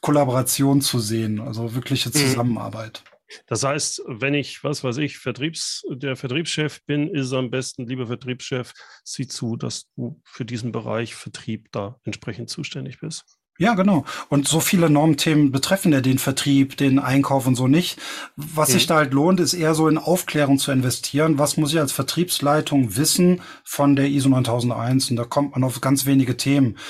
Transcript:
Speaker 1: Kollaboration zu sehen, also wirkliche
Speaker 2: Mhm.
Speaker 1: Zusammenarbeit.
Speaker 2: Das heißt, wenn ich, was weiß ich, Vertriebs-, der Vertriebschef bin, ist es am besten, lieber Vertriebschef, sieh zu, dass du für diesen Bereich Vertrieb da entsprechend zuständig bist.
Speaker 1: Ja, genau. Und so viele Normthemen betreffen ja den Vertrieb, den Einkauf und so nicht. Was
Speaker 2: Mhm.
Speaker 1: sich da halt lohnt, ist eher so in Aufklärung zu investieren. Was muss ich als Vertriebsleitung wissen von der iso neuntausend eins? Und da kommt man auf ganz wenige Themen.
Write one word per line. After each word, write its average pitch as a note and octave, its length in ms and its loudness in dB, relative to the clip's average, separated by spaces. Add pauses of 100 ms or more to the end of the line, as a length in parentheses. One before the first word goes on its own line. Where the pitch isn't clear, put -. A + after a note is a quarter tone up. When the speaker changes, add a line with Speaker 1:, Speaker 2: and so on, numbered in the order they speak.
Speaker 1:
Kollaboration C#3 800 2
zu B2 200 -2
sehen, G#2+ 400 -2
also A2+ 340 -8
wirkliche B2+ 360 -4
Speaker 2:
Mhm. - 20 -10
Speaker 1:
Zusammenarbeit. A#2 880 -2 (460)
Speaker 2:
Das A#2+ 160 -2
heißt, C#3 420 -4
wenn C3+ 280 -4
ich, - 280 -4
was C#3 220 -4
weiß B2 140 -2
ich, D3 200 -4
Vertriebs-, C3+ 720 -6
der C3 240 -6
Vertriebschef D3+ 720 -6
bin, D3 240 -2
ist C#3+ 180 -4
es B2+ 60 -6
am B2+ 180 -2
besten, B2+ 380 -6
lieber B2+ 180 -6
Vertriebschef, B2 640 -8 (300)
sieh - 240 -10
zu, A#2 300 -6
dass - 300 -8 (100)
du B2 260 -10
für - 220 -12
diesen A#2 260 -6
Bereich A2+ 460 -6
Vertrieb - 560 -12
da G#2 320 -8
entsprechend - 440 -10
zuständig C3+ 520 -10
bist. D#3+ 240 -12 (320)
Speaker 1:
Ja, G#3+ 180 2
genau. F#3 300 4 (260)
Und C#3+ 180 2
so D#3+ 100 2
viele E3 320 4
Normthemen D3+ 600 4
betreffen D#3+ 400 2
ja C3+ 80 4
den C3 180 2
Vertrieb, C#3 580 2
den C#3 220 4
Einkauf C3+ 480 2
und B2+ 80 4
so B2+ 140 0
nicht. E3+ 320 2 (340)
Was D3+ 360 -2
Speaker 2:
Mhm. - 20 2
Speaker 1:
sich E3 160 4
da E3 80 4
halt C#3 180 2
lohnt, E3+ 240 4
ist F3 160 2
eher D#3+ 220 2
so D#3+ 100 4
in D#3 100 4
Aufklärung D3 640 2
zu C#3 140 -2
investieren. C3+ 640 0
Was C#3+ 180 0
muss D3+ 160 0
ich E3 60 2
als C#3+ 140 0
Vertriebsleitung C#3+ 1040 0
wissen F3+ 460 4 (200)
von C#3+ 320 2
der C#3 140 2
iso C#3 200 2
neuntausend B2 440 2
eins? B2 360 0
Und B2 60 -2
da A#2 80 0
kommt C#3+ 300 -2
man B2+ 100 0
auf B2+ 180 -2
ganz C3+ 240 2
wenige C3 320 4
Themen. C3+ 400 2 (140)